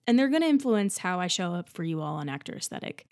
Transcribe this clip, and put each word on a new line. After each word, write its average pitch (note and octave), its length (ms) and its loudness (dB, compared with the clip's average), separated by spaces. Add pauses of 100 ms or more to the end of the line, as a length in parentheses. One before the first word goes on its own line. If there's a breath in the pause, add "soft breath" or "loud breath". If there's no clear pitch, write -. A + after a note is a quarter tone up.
And A#3+ 120 6
they're C4+ 100 4
gonna D#4+ 180 4
influence B3 520 2
how F3+ 200 -2
I F3+ 100 -2
show F3 260 -2
up F3 160 -6
for - 120 -10
you E3 200 -2
all D3+ 140 -4
on D3 120 -4
Actor C#3 280 -8
Aesthetic. - 560 -10